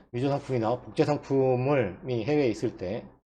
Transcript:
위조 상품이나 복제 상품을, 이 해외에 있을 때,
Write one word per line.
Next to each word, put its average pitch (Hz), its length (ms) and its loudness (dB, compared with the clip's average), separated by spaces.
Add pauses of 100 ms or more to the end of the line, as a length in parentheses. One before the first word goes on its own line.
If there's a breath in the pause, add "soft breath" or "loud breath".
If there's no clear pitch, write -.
(120)
위조 127 180 -2
상품이나 127 520 0
복제 113 220 0
상품을, 131 960 2 (100)
이 117 140 -2
해외에 147 240 2
있을 110 300 -2
때, 98 280 -6 (240)